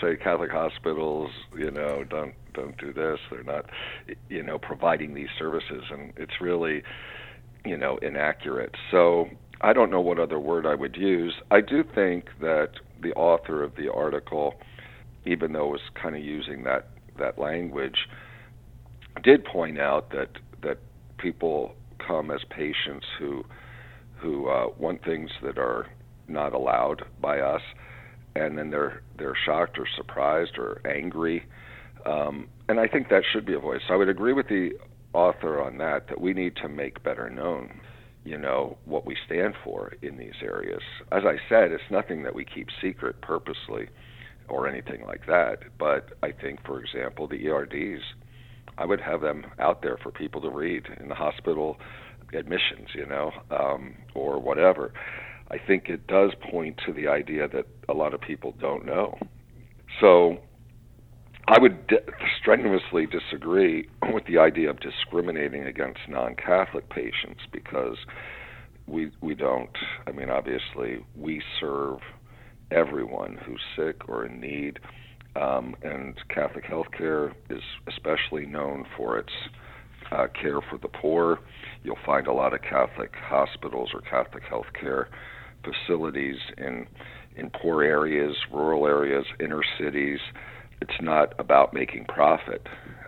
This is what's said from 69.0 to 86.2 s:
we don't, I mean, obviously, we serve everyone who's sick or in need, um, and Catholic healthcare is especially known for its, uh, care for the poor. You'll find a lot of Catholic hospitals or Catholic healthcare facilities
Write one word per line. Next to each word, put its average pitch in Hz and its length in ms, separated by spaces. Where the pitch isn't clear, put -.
we 76 160
don't, 64 340
I - 20
mean, 67 200
obviously, 64 760
we 76 260
serve 69 400
everyone 67 720
who's 60 160
sick - 320
or 58 180
in 60 140
need, 71 400
um, 65 460
and 67 340
Catholic - 360
healthcare 78 680
is - 120
especially 78 600
known 71 380
for 57 200
its, - 160
uh, 67 180
care 71 320
for - 180
the - 100
poor. 82 500
You'll 58 200
find 69 220
a 62 60
lot 65 200
of 64 100
Catholic 62 520
hospitals 65 800
or - 60
Catholic - 420
healthcare - 640
facilities 71 760